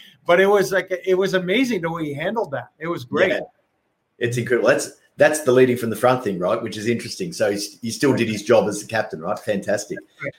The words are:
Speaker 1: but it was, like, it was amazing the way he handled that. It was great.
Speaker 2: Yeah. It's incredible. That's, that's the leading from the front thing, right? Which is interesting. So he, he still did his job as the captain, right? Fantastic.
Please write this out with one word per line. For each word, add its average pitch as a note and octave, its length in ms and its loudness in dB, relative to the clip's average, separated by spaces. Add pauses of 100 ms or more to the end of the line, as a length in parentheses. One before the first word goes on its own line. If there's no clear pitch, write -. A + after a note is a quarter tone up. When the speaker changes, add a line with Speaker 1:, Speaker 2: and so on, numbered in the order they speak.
(260)
Speaker 1:
but F3 140 6
it G3 60 6
was, G3 260 2
like, F#3 180 -2 (160)
it F#3 80 2
was F#3 200 0
amazing F#3+ 480 0
the E3 100 -4
way E3 140 -4
he C#3 80 -6
handled F#3 360 -4
that. B2+ 200 -10 (100)
It E3 80 -8
was D#3 160 -6
great. D#3 260 0
Speaker 2:
Yeah. G2 100 -2 (800)
It's A#2+ 200 -2
incredible. A#2 320 2
That's, D3 200 0 (280)
that's D3+ 240 4
the B2+ 100 2
leading B2 240 6
from A2+ 140 -4
the G#2 60 -4
front B2+ 280 2
thing, F#2+ 140 -2
right? G2+ 220 0
Which A2 180 -8
is G#2+ 100 -4
interesting. F#2+ 460 -4
So G#2+ 160 0
he, G2+ 80 -2 (240)
he A2+ 80 -4
still B2+ 260 2
did A#2 120 0
his G#2 140 -4
job A2 240 4
as G2+ 140 -4
the - 60 -14
captain, G#2 340 -4
right? F2+ 180 -4
Fantastic. G#2 600 -4 (400)